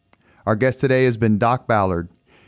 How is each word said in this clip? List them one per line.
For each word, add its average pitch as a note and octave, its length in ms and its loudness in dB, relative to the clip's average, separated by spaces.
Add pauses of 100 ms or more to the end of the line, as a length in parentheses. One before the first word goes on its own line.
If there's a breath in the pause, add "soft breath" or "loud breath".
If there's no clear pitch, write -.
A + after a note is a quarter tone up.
(480 soft breath)
Our A2 80 0
guest B2 240 -2
today C3 260 2
has A#2+ 120 0
been A2 200 2
Doc A#2+ 300 -2
Ballard. F#2+ 420 0 (380 soft breath)